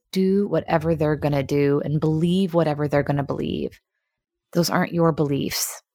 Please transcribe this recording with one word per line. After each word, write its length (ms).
do 360
whatever 480
they're 200
gonna 280
do 400
and 160
believe 540
whatever 340
they're 160
gonna 200
believe. 560
Those 160
aren't 240
your 180
beliefs. 720